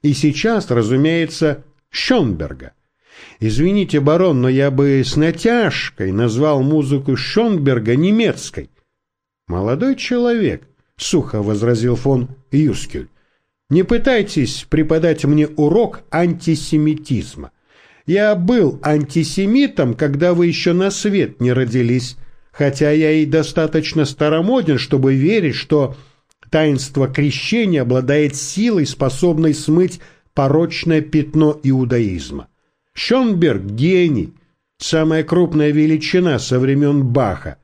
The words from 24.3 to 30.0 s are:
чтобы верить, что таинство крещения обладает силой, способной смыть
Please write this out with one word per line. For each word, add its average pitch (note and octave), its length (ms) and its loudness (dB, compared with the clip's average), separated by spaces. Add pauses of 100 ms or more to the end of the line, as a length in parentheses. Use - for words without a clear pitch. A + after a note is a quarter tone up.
чтобы C3+ 360 0
верить, D#3 400 0
что D3 420 -2 (540)
таинство C#3+ 560 0
крещения D3 760 -2
обладает C3 540 0
силой, G#3 500 0
способной D3+ 680 0
смыть F3 460 0 (340)